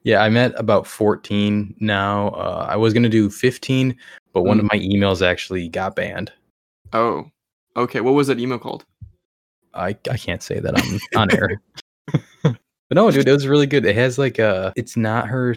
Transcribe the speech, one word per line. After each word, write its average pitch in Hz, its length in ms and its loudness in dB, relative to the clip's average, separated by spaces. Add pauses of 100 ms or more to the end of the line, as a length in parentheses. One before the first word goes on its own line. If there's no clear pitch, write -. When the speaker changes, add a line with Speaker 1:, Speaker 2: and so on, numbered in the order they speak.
Speaker 1:
Yeah, 107 200 4
I'm 110 140 4
at 120 220 2
about 107 280 2
fourteen 104 920 -2
now. 101 520 0
Uh, 90 380 -6
I - 80 -4
was 110 160 2
gonna 120 160 2
do 107 220 2
fifteen, 131 680 -2 (380)
but 92 80 2
one 104 160 4
of 107 80 2
Speaker 2:
Mm. 104 60 -2
Speaker 1:
my 107 80 2
emails 98 440 0
actually 90 440 -2
got 90 260 -6
banned. 90 380 -8 (600)
Speaker 2:
Oh, 113 380 -2 (460)
okay. 120 240 -2
What 123 140 2
was 143 120 2
that 127 140 0
email 123 180 -4
called? - 260 -12 (920)
Speaker 1:
I, 92 220 -6 (140)
I 123 80 -2
can't - 240 -8
say - 160 -6
that - 160 -4
on, - 560 -2
on 117 40 2
air. 101 280 -2 (500)
<laughs> - 440 -4 (340)
But - 40 0
no, 208 160 6
dude, 135 180 4
it 131 40 8
was 139 140 2
really 143 200 4
good. 135 180 2
It 98 120 2
has, 123 200 2
like, 135 220 0
a, 95 360 0
it's - 220 -8
not 113 320 0
her, 123 280 -2